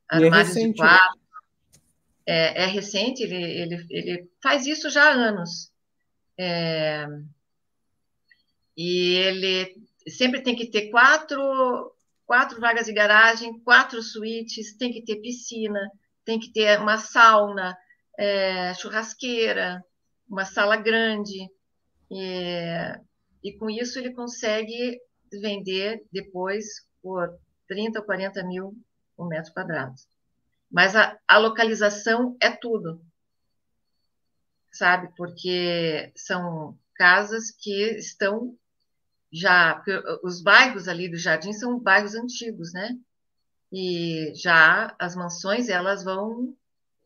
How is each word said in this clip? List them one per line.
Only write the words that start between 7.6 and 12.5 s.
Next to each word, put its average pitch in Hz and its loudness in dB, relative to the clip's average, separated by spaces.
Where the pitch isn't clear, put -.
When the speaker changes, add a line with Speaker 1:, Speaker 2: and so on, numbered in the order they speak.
Speaker 2:
e 180 0
ele 185 -2
sempre 254 -2
tem 247 -2
que 226 -8
ter 208 -2
quatro, 269 2
quatro 240 0